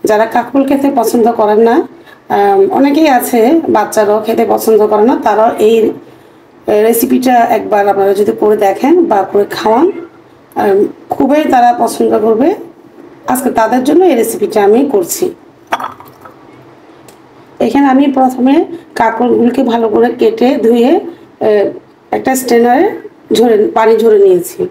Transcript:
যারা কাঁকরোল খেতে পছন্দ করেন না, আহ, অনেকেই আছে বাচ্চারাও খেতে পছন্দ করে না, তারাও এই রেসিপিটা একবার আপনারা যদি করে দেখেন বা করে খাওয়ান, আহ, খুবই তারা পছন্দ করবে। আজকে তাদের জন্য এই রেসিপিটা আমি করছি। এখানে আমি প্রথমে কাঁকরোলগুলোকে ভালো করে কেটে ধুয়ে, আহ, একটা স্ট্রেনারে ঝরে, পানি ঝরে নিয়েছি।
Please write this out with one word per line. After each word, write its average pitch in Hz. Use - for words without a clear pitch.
যারা 214
কাঁকরোল 247
খেতে 277
পছন্দ 233
করেন 214
না, 233
আহ, 196
অনেকেই 285
আছে 247
বাচ্চারাও 214
খেতে 226
পছন্দ 214
করে 208
না, 254
তারাও 220
এই 220
রেসিপিটা 247
একবার 208
আপনারা 196
যদি 196
করে 214
দেখেন 247
বা 202
করে 202
খাওয়ান, 247
আহ, 202
খুবই 277
তারা 240
পছন্দ 226
করবে। 226
আজকে 254
তাদের 233
জন্য 349
এই 311
রেসিপিটা 208
আমি 226
করছি। -
এখানে 277
আমি 269
প্রথমে 262
কাঁকরোলগুলোকে 233
ভালো 226
করে 226
কেটে 240
ধুয়ে, 240
আহ, -
একটা 233
স্ট্রেনারে 247
ঝরে, 214
পানি 220
ঝরে 214
নিয়েছি। 180